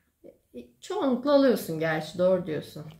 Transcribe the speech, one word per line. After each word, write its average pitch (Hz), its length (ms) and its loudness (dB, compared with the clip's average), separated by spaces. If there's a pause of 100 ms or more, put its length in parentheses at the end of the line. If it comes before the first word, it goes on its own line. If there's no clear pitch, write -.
(560)
E, 247 40 -14 (220)
çoğunlukla 285 520 0
alıyorsun 233 460 2
gerçi, 160 380 -4
doğru 180 300 2
diyorsun. 151 360 -8 (160)